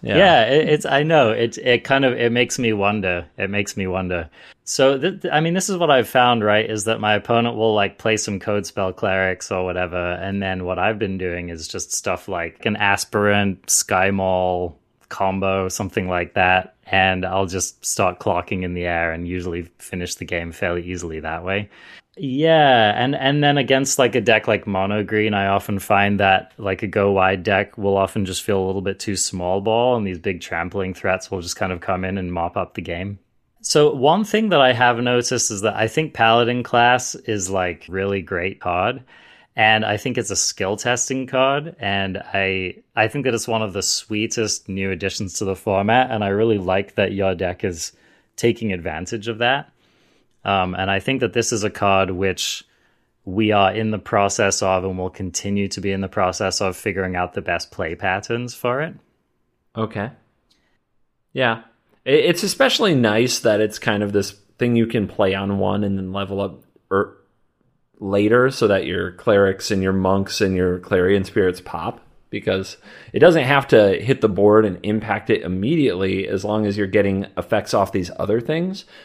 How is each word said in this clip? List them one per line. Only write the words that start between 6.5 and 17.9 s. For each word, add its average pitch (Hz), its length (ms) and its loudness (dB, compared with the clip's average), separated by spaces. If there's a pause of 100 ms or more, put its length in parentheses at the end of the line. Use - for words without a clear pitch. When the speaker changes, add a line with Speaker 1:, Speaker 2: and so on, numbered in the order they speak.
Speaker 2:
is 107 140 -4
that 110 160 -2
my 107 140 2
opponent 117 420 0
will, 110 180 2
like, 101 240 0
play 110 180 0
some 104 220 -6
Code 104 260 -4
Spell 95 280 -4
Clerics 95 580 -2
or 92 140 -2
whatever, 90 320 -4
and 90 440 -4
then 92 260 -4
what 90 120 -4
I've 104 220 -2
been 95 180 -4
doing 87 300 -6
is 82 180 -12
just - 260 -10
stuff - 360 -6
like 85 360 -8
an 107 120 -2
Aspirant, 101 920 0
Sky 95 440 0
Maul 92 680 -2 (300)
combo, 95 600 -2
something 92 400 -4
like 87 260 -2
that, 92 420 2 (100)
and 95 400 2
I'll 95 200 -2
just 90 380 -8
start 92 360 -2